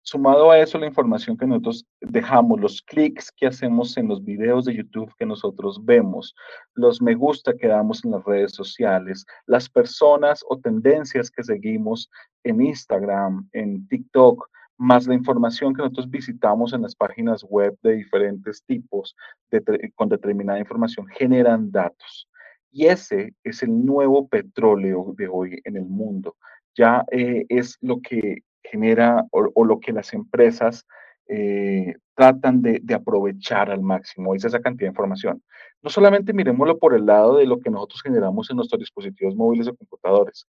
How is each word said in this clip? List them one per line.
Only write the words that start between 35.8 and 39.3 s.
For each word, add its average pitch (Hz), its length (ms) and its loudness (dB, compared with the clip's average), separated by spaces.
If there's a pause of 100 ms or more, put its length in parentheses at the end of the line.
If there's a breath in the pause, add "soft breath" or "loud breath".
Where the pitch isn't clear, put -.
No 147 80 -10
solamente 202 460 4
miremoslo 151 420 2
por 160 160 4
el 107 140 2
lado 107 300 6
de 143 100 6
lo 123 140 -2
que 120 100 -6
nosotros 104 320 -8
generamos 107 480 -2
en 123 60 -6
nuestros 233 240 -4
dispositivos 196 560 -8